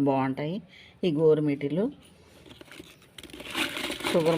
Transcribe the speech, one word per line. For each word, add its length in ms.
బాగుంటాయి 480
ఈ 40
గోరుమిటీలు. 640
షుగర్ 280